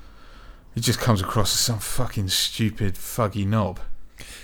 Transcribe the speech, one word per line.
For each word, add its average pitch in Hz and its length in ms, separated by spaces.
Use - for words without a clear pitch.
he 120 80
just 117 180
comes 104 220
across - 320
as - 60
some 110 180
fucking 110 500
stupid, 104 640
fuggy 101 520
knob, 101 340